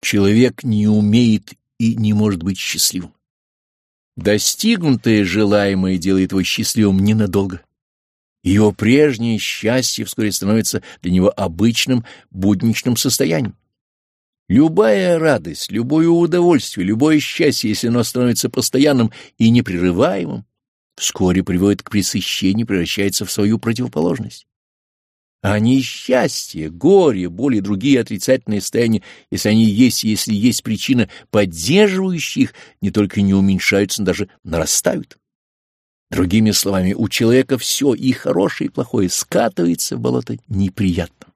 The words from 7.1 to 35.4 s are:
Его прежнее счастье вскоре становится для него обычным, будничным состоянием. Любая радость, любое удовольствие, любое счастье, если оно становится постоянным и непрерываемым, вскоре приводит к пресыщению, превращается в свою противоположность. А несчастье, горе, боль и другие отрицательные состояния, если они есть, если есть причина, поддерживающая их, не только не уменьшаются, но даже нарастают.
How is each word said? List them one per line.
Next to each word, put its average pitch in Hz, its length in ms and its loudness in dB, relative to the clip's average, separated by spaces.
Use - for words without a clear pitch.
Его 101 300 2
прежнее 117 640 2
счастье 113 680 -4
вскоре 107 260 -4
становится 107 500 -2
для 90 100 -2
него 92 240 4
обычным, 113 680 -2
будничным 104 680 0
состоянием. 143 580 -2
Любая 175 680 2
радость, 104 540 -2
любое 143 360 0
удовольствие, 170 800 2
любое 139 320 2
счастье, 139 500 -2
если 107 200 -2
оно 117 160 0
становится 123 440 -2
постоянным 131 640 2
и 113 120 6
непрерываемым, 117 960 0
вскоре 92 460 0
приводит 95 400 0
к - 80 -16
пресыщению, 101 720 -2
превращается 98 600 -4
в - 80 -10
свою 107 260 0
противоположность. 117 880 -4
А 104 160 0
несчастье, 120 1120 -2
горе, 117 580 2
боль 113 280 -2
и 101 40 0
другие 104 400 2
отрицательные 107 600 -2
состояния, 113 420 0
если 98 160 -2
они 110 160 4
есть, 110 400 2
если 107 280 -2
есть 107 300 0
причина, 113 460 -2
поддерживающая 156 1160 0
их, 117 100 -10
не 98 120 -2
только 101 300 0
не 98 120 4
уменьшаются, 98 680 0
но 92 40 -2
даже 95 220 -2
нарастают. - 720 -4